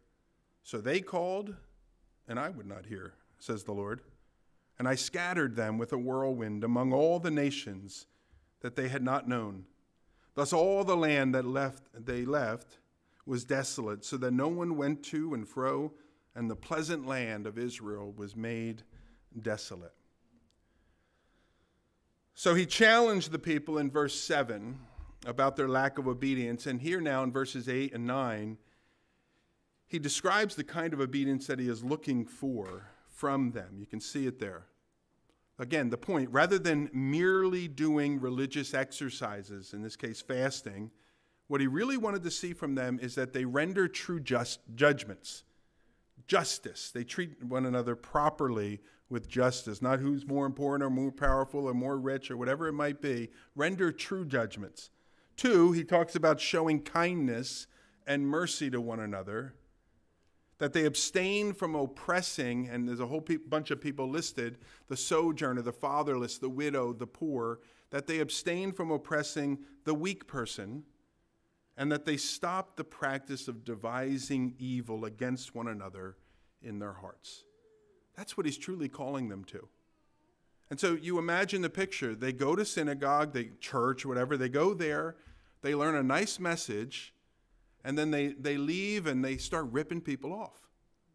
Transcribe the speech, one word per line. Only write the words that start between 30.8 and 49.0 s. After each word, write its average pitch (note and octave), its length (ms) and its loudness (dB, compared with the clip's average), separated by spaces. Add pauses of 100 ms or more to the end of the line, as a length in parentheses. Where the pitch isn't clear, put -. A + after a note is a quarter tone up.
of C#3 80 0
obedience C3+ 460 0
that C3+ 120 -2
he B2+ 80 0
is A#2 160 -2
looking C3 420 0
for G#2 640 -6 (220)
from C#3 420 0
them. G2+ 260 -8
You G2+ 80 -12
can G#2+ 140 -8
see C#3 260 -4
it B2 140 -2
there. F#2 280 -8 (920)
Again, C3 300 0
the A#2+ 80 0
point, C3+ 340 0
rather E3+ 260 6
than D#3 360 2
merely F3+ 720 4
doing D3 520 2
religious C3 540 -2
exercises, G#2 1000 -4
in G#2 100 -8
this A2 140 -10
case A2+ 240 -8
fasting, B2+ 680 -4 (580)
what C#3+ 140 2
he C#3 60 4
really A3+ 300 2
wanted G3+ 260 0
to E3+ 80 -4
see F3 220 -4
from D3 200 -4
them B2+ 260 0
is B2 160 -6
that B2+ 180 -2
they B2+ 120 0
render E3+ 420 2
true E3+ 340 -4
just-, A#2+ 400 0 (120)
judgments. A#2+ 720 2 (800)
Justice. - 640 0
They A#2+ 140 -6
treat D#3 400 -6
one B2+ 220 0
another B2 300 0
properly A#2+ 840 0 (280)